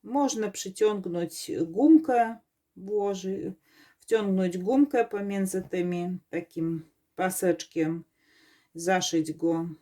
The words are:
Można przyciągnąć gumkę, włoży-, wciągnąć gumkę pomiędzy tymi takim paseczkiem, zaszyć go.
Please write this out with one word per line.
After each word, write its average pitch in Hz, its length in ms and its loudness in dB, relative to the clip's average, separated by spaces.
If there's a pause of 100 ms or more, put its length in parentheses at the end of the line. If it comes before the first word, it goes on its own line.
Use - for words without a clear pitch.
Można 220 480 0
przyciągnąć 185 1000 -2 (140)
gumkę, 240 720 6 (380)
włoży-, 190 760 -4 (460)
wciągnąć 185 580 0
gumkę 240 480 2
pomiędzy 196 560 -4
tymi 180 560 -4 (120)
takim 165 600 -6 (260)
paseczkiem, 170 880 -2 (720)
zaszyć 165 580 0
go. 165 360 -2 (120)